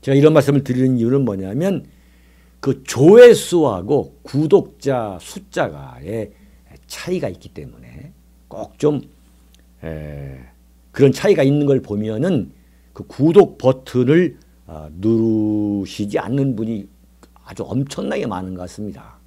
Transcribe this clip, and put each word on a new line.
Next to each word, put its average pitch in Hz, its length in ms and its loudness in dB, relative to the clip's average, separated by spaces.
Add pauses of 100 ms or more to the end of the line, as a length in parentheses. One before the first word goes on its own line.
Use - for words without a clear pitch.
제가 139 160 0
이런 151 160 6
말씀을 143 320 4
드리는 131 320 0
이유는 123 280 0
뭐냐면, 113 600 -4 (760)
그 - 220 -4
조회수하고 147 1400 6
구독자 135 1000 -2
숫자가의 82 1120 -10 (540)
차이가 165 420 -8
있기 - 220 -16
때문에 117 600 -20 (360)
꼭 - 300 -16
좀, 147 240 -2 (840)
에, 73 540 -14 (540)
그런 135 200 4
차이가 180 300 0
있는 143 240 2
걸 139 140 2
보면은 110 720 -4 (420)
그 - 120 -16
구독 165 520 2
버튼을, 131 800 0 (280)
아, 78 260 -18
누르시지 107 1300 -2
않는 135 380 -4
분이 110 320 -8 (560)
아주 95 200 -14
엄청나게 143 600 -8
많은 92 280 -10
것 90 80 -14
같습니다. 107 640 -16